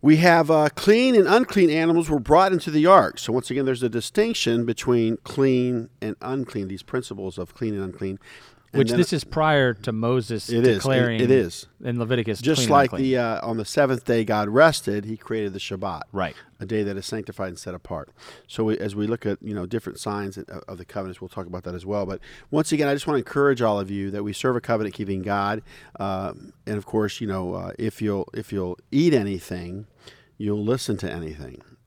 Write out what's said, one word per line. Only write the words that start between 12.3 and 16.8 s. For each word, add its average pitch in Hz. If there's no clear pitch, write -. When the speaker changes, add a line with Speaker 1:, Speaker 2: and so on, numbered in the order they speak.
Speaker 1:
Just 147
Speaker 2:
clean -
and 110
Speaker 1:
like 139
Speaker 2:
unclean. 135
Speaker 1:
the, 127
uh, 113
on 113
the 107
seventh 131
day 117
God 107
rested, 117
he 110
created 107
the 95
Shabbat. 92
Speaker 2:
Right. 92
Speaker 1:
A 104
day 107